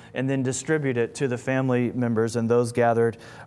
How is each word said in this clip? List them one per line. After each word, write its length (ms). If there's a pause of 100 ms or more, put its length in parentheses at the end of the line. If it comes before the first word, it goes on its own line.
(120)
and 160
then 140
distribute 560
it 160
to 140
the 100
family 540
members 440
and 140
those 220
gathered 440 (300)